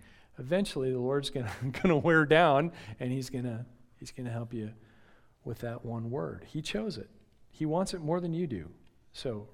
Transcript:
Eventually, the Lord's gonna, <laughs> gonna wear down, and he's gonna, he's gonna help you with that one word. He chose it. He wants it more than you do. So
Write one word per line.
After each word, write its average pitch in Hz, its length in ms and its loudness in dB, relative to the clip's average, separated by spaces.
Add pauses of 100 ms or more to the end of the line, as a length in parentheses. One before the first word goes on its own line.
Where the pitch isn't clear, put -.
(380)
Eventually, 143 520 0
the 127 80 0
Lord's 139 300 0
gonna, 117 240 -4 (120)
<laughs> - 180 -4
gonna 170 160 6
wear 160 260 6
down, 156 480 8 (260)
and 127 140 -2
he's 131 160 -4
gonna, 120 380 -6 (340)
he's 131 100 -14
gonna 123 200 -10
help 117 240 -6
you 107 160 -6 (760)
with 120 140 -8
that 117 260 -8
one 117 260 -6
word. 139 380 -6
He 156 140 -8
chose 208 340 -4
it. 101 140 -14 (400)
He - 160 -4
wants 180 260 0
it 185 80 -6
more 165 220 0
than 175 100 -2
you 175 140 -2
do. 95 240 -6 (420)
So 110 420 -6